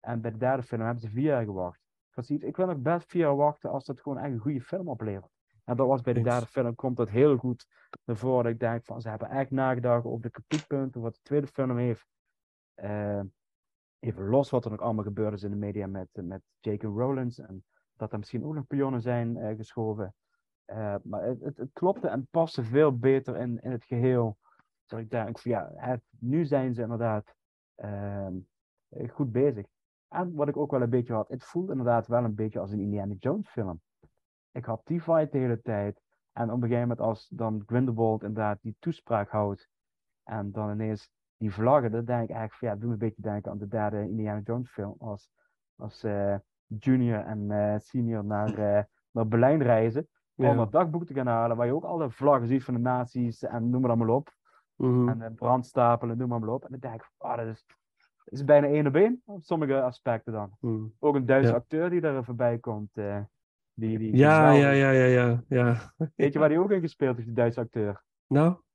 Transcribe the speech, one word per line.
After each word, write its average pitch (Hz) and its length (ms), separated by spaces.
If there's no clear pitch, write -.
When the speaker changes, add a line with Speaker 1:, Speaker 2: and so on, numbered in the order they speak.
Speaker 1:
En 117 200
bij 113 100
de 110 80
derde 127 240
film 117 180
hebben 117 220
ze 113 80
vier 117 140
jaar 135 200
gewacht. 92 320
Ik - 60
had 123 120
zoiets, - 180
ik - 120
wil 185 100
nog 175 120
best 160 320
vier 175 100
jaar 143 160
wachten 147 340
als 135 140
dat 135 160
gewoon 139 180
echt 139 140
een 117 60
goede 131 220
film 180 280
oplevert. 104 440
En 123 120
dat 131 100
was 131 140
bij 123 120
de 123 60
Speaker 2:
Eens. 117 100
Speaker 1:
derde 120 180
film, 120 280
komt 127 220
dat 117 120
heel 131 280
goed 123 300
naar 117 120
voren. 123 280
Dat 117 80
ik 113 60
denk 117 260
van, 117 160
ze 113 80
hebben 107 220
echt 135 200
nagedacht 123 540
over 120 180
de 117 80
kritiekpunten 135 720
wat 113 140
de - 80
tweede 143 240
film 127 300
heeft. 120 300
Eh, 104 460
even 101 300
los 135 220
wat 123 140
er 113 60
nog 107 100
allemaal 110 240
gebeurd 104 300
is 98 80
in 101 80
de 101 60
media 101 300
met, 95 260
eh, 95 120
met 95 180
J 107 160
K 101 60
Rowling 123 540
en - 280
dat 110 160
er 107 60
misschien 110 260
ook 156 100
nog 147 120
pionnen 135 360
zijn, 120 340
eh, 110 200
geschoven. 107 580
Eh, 104 380
maar 101 200
het, 123 180
het, 139 160
het 135 160
klopte 185 360
en 127 220
paste 160 340
veel 131 340
beter 135 380
in, 120 240
in 131 100
het 120 140
geheel. 120 540
Dus 113 140
ik 110 100
denk 117 280
van, 120 120
"Ja, 101 240
hè, 127 200
nu 143 260
zijn 131 300
ze 117 80
inderdaad, 110 520
ehm, 101 600
eh, - 220
goed 131 220
bezig." 120 340
En 175 260
wat 147 140
ik 139 80
ook 147 140
wel 131 120
een 120 80
beetje 123 220
had, 107 160
het 127 160
voelt 185 260
inderdaad 120 360
wel 120 180
een 110 100
beetje 110 260
als 98 120
een 104 80
Indiana 101 380
Jones 143 300
film. 92 320
Ik 123 140
had 110 200
die 170 160
fight 160 320
de 143 60
hele 123 240
tijd. 104 380
En 120 160
op 110 60
een 123 140
gegeven 120 120
moment 120 200
als 110 280
dan 110 380
Grindelwald 113 560
inderdaad 104 400
die 110 160
toespraak 117 520
houdt 104 380
en 101 300
dan 107 180
ineens 107 400
die 107 160
vlaggen, 120 380
dan 117 140
denk 120 180
ik 110 140
eigenlijk 110 180
van, 120 140
"Ja, 104 80
doe 107 100
me 120 60
een 107 60
beetje 107 240
denken 104 280
aan 104 80
de 101 100
derde 107 400
Indiana 107 360
Jones 120 260
film." 101 280
Als, 107 320
als, - 260
eh, 101 340
junior 120 580
en, 104 260
eh, 104 280
senior 117 460
naar, 104 340
eh, 104 240
naar 113 180
Berlijn 127 340
reizen. 117 460
Speaker 2:
Ja. 123 160
Speaker 1:
Om 117 60
dat 110 160
dagboek 170 340
te 139 80
gaan 131 120
halen, 117 300
waar 120 100
je 123 80
ook 165 100
alle 165 260
vlaggen 131 380
ziet 127 160
van 127 100
de 117 60
nazi's 123 600
en 120 280
noem 127 100
maar 127 100
allemaal 113 260
op. - 180
Speaker 2:
Mhm. 123 340
Speaker 1:
En, 113 140
eh, 113 120
brandstapelen, 120 840
noem 127 100
maar 117 200
op. 127 160
En 127 60
dan 131 100
denk 123 140
ik, - 220
"Ah, 120 200
dat 113 100
is, 113 200
is 139 200
bijna 147 220
één 147 200
op 131 80
één, 220 300
op 202 180
sommige 139 400
aspecten 120 500
dan." 104 280
Speaker 2:
Mhm. 110 240
Speaker 1:
Ook 147 160
een 135 120
Duitse 131 240
Speaker 2:
Ja. 117 60
Speaker 1:
acteur 156 340
die 175 100
daar 135 240
voorbij 120 340
komt, 107 380
eh, 104 260
die, 110 240
die 110 180
Speaker 2:
Ja, 143 200
Speaker 1:
gezaal 151 180
Speaker 2:
ja, 143 160
Speaker 1:
is. 139 80
Speaker 2:
ja, 135 120
ja, 131 160
ja, 120 420
ja. 120 500
<laughs> 160 180
Speaker 1:
Weet 147 160
je 156 60
waar 143 100
die 156 100
ook 190 120
in 196 100
gespeeld 147 340
heeft, 117 120
die 117 100
Duitse 117 240
acteur? 107 420
Speaker 2:
Nou? 160 300